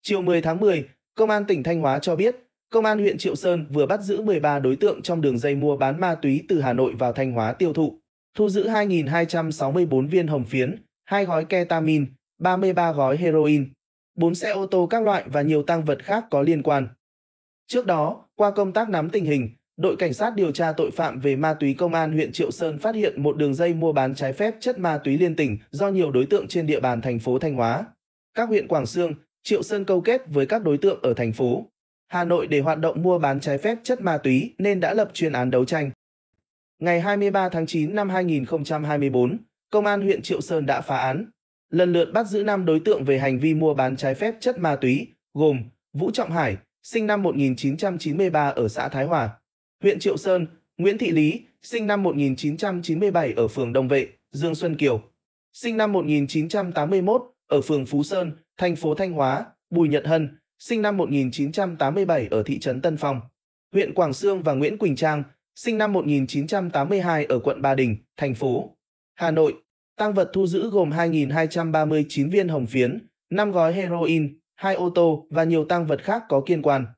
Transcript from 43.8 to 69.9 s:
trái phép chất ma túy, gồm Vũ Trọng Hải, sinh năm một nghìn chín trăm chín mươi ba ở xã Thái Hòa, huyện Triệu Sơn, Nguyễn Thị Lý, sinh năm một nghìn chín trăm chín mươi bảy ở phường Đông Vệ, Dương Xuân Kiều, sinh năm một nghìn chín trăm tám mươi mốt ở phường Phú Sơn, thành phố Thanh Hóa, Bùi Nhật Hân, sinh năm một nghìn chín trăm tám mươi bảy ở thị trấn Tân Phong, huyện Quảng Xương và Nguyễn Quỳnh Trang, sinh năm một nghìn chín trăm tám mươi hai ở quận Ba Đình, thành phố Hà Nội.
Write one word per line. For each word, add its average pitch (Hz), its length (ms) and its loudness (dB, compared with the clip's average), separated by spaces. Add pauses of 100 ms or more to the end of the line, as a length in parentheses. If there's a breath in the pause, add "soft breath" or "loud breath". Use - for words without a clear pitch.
trái 135 200 -2
phép 220 240 -4
chất 247 200 -2
ma 156 160 0
túy, 135 320 0 (260)
gồm 143 300 2 (300)
Vũ 180 180 -2
Trọng 214 200 -4
Hải, 135 260 0 (260)
sinh 220 240 -4
năm 208 160 0
một 175 120 0
nghìn 135 200 0
chín 139 220 -2
trăm 190 200 -2
chín 156 200 -4
mươi 185 120 2
ba 151 180 2
ở 123 200 0
xã 127 220 -6
Thái 139 160 -2
Hòa, 147 240 -2 (540)
huyện 202 160 2
Triệu 196 180 0
Sơn, 180 300 0 (300)
Nguyễn 202 200 2
Thị 208 140 -2
Lý, 156 340 2 (160)
sinh 220 260 -6
năm 202 160 0
một 165 120 0
nghìn 139 200 0
chín 151 220 -4
trăm 185 240 -4
chín 165 180 -2
mươi 202 120 2
bảy 156 220 0
ở 117 140 2
phường 120 260 -4
Đông 131 140 2
Vệ, 135 200 2 (240)
Dương 156 240 -2
Xuân 165 200 -4
Kiều, 127 260 0 (520)
sinh 233 240 -4
năm 208 160 2
một 185 120 0
nghìn 147 220 2
chín 160 220 -2
trăm 190 220 -2
tám 151 180 -2
mươi 190 120 2
mốt 220 200 2 (260)
ở 143 140 2
phường 139 240 0
Phú 143 180 0
Sơn, 180 280 -4 (260)
thành 175 180 0
phố 156 200 -2
Thanh 190 160 -2
Hóa, 143 340 0 (240)
Bùi 170 200 2
Nhật 147 180 0
Hân, 160 300 0 (220)
sinh 226 220 -2
năm 202 160 0
một 175 120 0
nghìn 135 220 0
chín 143 200 -4
trăm 175 260 -2
tám 143 180 0
mươi 196 100 0
bảy 139 260 0
ở 110 120 0
thị - 160 -4
trấn 131 220 -4
Tân 160 160 0
Phong, 139 240 -4 (520)
huyện 196 200 0
Quảng 160 200 2
Xương 190 300 0
và 151 100 0
Nguyễn 151 240 0
Quỳnh 175 180 0
Trang, 151 280 0 (320)
sinh 226 220 -4
năm 208 160 0
một 175 140 0
nghìn 139 200 2
chín 147 200 -4
trăm 190 220 -2
tám 143 200 -2
mươi 196 120 2
hai 156 240 0
ở 127 140 0
quận 131 220 -2
Ba 135 140 2
Đình, 123 220 0 (200)
thành 135 160 -2
phố 127 440 -4 (380)
Hà 170 160 -2
Nội. 156 240 4 (420)